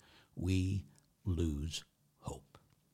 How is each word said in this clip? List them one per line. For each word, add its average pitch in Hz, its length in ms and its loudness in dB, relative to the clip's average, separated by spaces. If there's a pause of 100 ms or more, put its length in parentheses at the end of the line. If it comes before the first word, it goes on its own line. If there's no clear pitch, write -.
(340)
we 92 500 2 (400)
lose 80 580 0 (380)
hope. - 380 -10 (340)